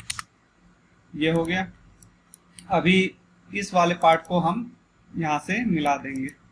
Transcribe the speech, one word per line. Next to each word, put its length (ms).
ये 180
हो 140
गया। 220
अभी 280
इस 240
वाले 220
part 260
को 180
हम 300
यहाँ 300
से 260
मिला 320
देंगे 300